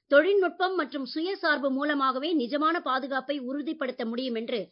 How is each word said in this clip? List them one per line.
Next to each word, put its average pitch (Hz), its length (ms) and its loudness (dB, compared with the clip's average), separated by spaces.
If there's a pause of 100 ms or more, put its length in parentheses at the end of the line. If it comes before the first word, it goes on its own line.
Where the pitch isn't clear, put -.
(120)
தொழில்நுட்பம் 370 640 4
மற்றும் 285 320 -4
சுயசார்பு 311 640 0
மூலமாகவே 277 640 0
நிஜமான 294 460 0
பாதுகாப்பை 262 600 -2
உறுதிப்படுத்த 262 640 -6
முடியும் 240 360 -4
என்று 233 200 -4 (100)